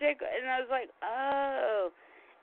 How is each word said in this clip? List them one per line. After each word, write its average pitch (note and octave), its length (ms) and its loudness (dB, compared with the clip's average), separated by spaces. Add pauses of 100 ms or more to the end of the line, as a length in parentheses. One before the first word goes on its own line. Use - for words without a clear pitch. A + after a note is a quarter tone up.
take," D4 220 2
and B3+ 260 -4
I B3+ 120 2
was B3 100 -6
like, C4 200 0 (140)
"Oh." C4 880 0 (500)